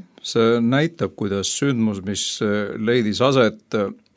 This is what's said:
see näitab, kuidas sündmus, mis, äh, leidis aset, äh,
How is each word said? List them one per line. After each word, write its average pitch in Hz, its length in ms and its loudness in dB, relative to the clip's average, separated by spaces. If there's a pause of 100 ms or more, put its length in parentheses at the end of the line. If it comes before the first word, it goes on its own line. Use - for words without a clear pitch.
(220)
see 117 400 2
näitab, 131 540 0
kuidas 98 420 -4
sündmus, 110 460 0
mis, 98 200 -6 (180)
äh, 104 340 -2
leidis 110 460 0
aset, 123 400 2 (140)
äh, 101 180 -2 (220)